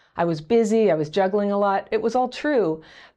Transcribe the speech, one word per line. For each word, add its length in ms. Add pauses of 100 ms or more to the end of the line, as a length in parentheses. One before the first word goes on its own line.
(140)
I 120
was 160
busy, 480
I 40
was 140
juggling 440
a 60
lot. 320
It 120
was 120
all 140
true. 540 (340)